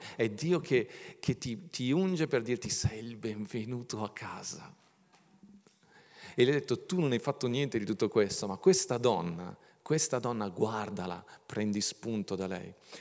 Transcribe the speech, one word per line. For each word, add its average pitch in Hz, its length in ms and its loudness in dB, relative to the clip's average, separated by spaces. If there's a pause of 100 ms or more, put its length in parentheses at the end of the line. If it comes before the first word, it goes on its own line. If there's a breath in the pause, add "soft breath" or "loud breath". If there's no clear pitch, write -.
(160 loud breath)
è 113 140 2
Dio 156 320 0
che, - 580 0
che - 180 0
ti, 117 300 -6
ti 123 240 -2
unge 175 360 2
per 123 160 2
dirti: 120 260 -2
"Sei 110 340 -2
il 117 140 -10
benvenuto 110 880 -4
a - 80 -8
casa." - 600 -10 (1600 loud breath)
E 127 120 8
gli 131 40 6
ha 143 40 4
detto: 135 320 0
"Tu 180 160 2
non 143 100 4
hai 117 80 4
fatto 127 280 0
niente 123 300 0
di 104 60 0
tutto 107 240 2
questo, 101 400 2
ma 98 80 -4
questa 175 420 4
donna, 90 560 0 (280 loud breath)
questa 151 380 2
donna, 117 280 -2
guardala, 101 800 -2 (200 loud breath)
prendi 104 360 0
spunto 104 540 -2
da 92 120 -2
lei." 92 260 -6 (280 loud breath)